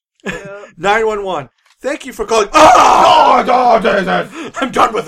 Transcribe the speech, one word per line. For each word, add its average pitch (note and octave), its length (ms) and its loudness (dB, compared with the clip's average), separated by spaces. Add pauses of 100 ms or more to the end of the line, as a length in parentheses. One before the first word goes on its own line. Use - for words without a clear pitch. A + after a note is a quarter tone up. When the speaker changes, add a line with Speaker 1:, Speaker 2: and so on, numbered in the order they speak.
(240)
Speaker 1:
Yeah. G3+ 460 -14
Speaker 2:
<laughs> - 60 -20
Nine G#3 300 -2
one G#3 180 -6
one. D3+ 240 -8 (320)
Thank C#4 240 -8
you B3+ 80 -14
for G#3+ 140 -8
calling. G#3+ 260 0
Ah! - 960 4
Speaker 3:
Oh, A#3+ 300 2
oh, - 20 0
Jesus. G3 800 -4
Speaker 2:
I'm C4 100 -4
done - 220 0
with G3+ 160 -6